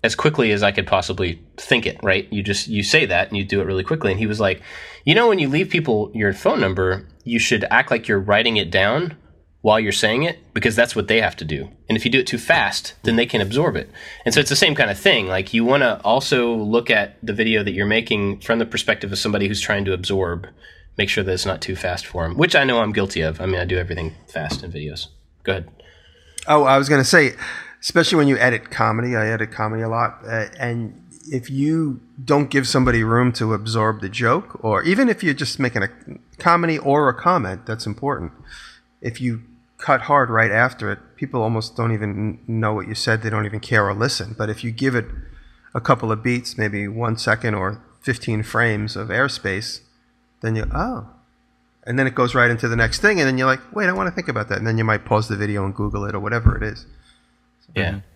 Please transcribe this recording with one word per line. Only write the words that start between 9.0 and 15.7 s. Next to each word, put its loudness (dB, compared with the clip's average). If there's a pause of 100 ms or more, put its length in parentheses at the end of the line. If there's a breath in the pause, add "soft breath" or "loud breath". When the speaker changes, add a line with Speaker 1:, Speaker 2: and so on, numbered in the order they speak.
Speaker 1:
while 4
you're 0
saying 2
it, -4 (140)
because 0
that's 2
what 0
they 4
have 0
to -10
do. -6 (200)
And 2
if -2
you 2
do 2
it 0
too -4
fast, 0 (100)
then 2
they 4
can 0
absorb 0
it." -6 (360 loud breath)
And 0
so 4
it's 0
the 2
same 2
kind 2
of -4
thing. 2
Like, -2
you 4
wanna 2